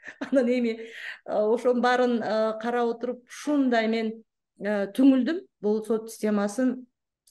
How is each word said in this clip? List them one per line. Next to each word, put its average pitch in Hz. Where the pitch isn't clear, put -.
<laughs> -
Анан 262
эми, 233
э, -
ошонун 240
баарын, 247
э, 220
карап 240
отуруп, 247
ушундай 254
мен, 226
э, 202
түңүлдүм. 262
Бул 214
сот 220
системасын, 208